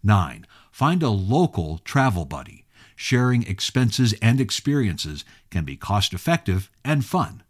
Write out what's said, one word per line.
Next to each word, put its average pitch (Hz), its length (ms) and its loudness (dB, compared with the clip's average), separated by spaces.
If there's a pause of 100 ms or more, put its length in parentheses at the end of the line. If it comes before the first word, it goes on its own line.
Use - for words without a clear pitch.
Nine, 87 460 0 (240)
find 165 320 0
a 131 60 2
local 95 680 0
travel 123 440 0
buddy. 69 420 -12 (300)
Sharing 123 480 2
expenses 113 760 0
and 120 180 4
experiences 101 840 -2 (240)
can 82 160 -2
be 69 100 -10
cost-effective 98 960 -2 (160)
and 143 180 0
fun. - 460 -4